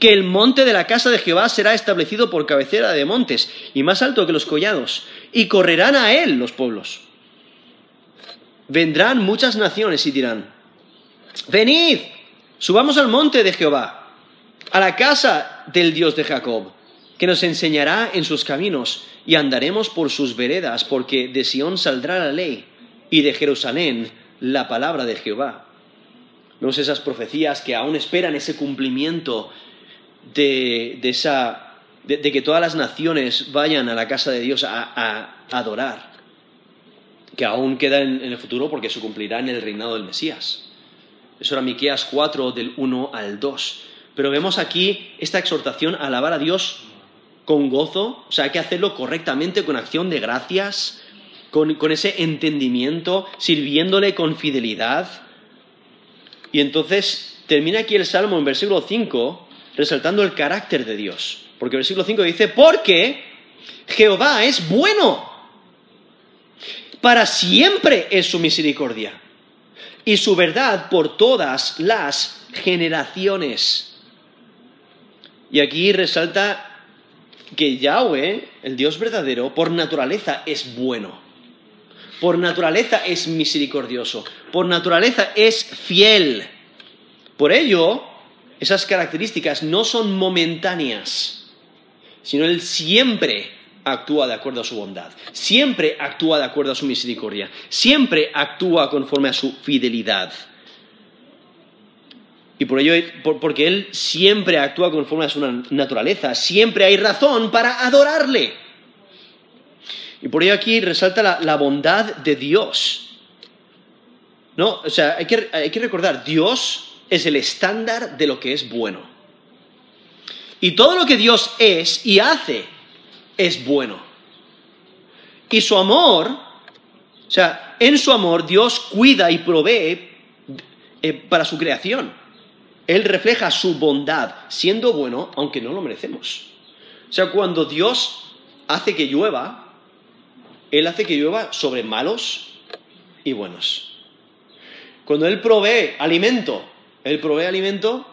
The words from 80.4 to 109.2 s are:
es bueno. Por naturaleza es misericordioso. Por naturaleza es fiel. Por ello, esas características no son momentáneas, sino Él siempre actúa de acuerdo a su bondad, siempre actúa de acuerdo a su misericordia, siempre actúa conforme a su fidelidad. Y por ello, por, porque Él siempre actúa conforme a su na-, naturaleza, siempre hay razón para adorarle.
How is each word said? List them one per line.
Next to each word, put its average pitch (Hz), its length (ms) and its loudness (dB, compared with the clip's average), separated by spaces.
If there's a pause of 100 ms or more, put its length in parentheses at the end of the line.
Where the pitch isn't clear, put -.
es 127 320 -8
bueno. 117 420 -6 (1000)
Por 170 160 2
naturaleza 180 720 0
es 170 220 -4
misericordioso. 135 960 -4 (280)
Por 175 140 0
naturaleza 180 680 2
es 220 300 4
fiel. 185 800 4 (920)
Por 147 140 4
ello, 214 500 2 (580)
esas 190 240 0
características 165 800 -2
no 170 220 0
son 214 340 -2
momentáneas, 170 1300 -4 (720)
sino 143 220 -2
Él 170 160 0
siempre 170 920 -2 (320)
actúa 143 420 -2
de 120 80 -4
acuerdo 123 260 -8
a 107 40 -8
su 120 120 -10
bondad, 95 340 -12 (220)
siempre 233 640 0
actúa 156 400 0
de 139 60 0
acuerdo 139 280 -2
a - 20 -6
su 147 100 -6
misericordia, 110 640 -6 (200)
siempre 220 640 2
actúa 156 560 0
conforme 139 400 0
a - 20 -2
su 127 200 -4
fidelidad. 113 800 -2 (2250)
Y 147 60 -2
por 131 160 0
ello, 156 140 4 (280)
por, 156 160 0
porque 147 300 0
Él 196 240 -2
siempre 180 680 2
actúa 151 320 0
conforme 151 360 -2
a - 20 -6
su 143 100 -6
na-, 127 320 -2
naturaleza, 135 640 -2
siempre 202 500 2
hay 196 120 8
razón 226 560 2
para 247 340 2
adorarle. 277 640 4 (1700)